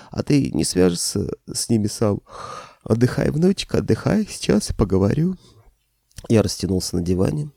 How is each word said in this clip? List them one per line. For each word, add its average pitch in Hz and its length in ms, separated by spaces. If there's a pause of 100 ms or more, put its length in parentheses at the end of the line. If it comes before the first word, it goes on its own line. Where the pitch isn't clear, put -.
(100)
а - 120
ты - 280
не 78 140
свяжешься - 640 (200)
с - 180
ними 107 180
сам? 104 340 (640)
Отдыхай, 120 460
внучек, 170 440
отдыхай, - 540
сейчас - 420
я - 60
поговорю. 110 600 (920)
Я 113 140
растянулся 92 540
на 90 60
диване, 92 540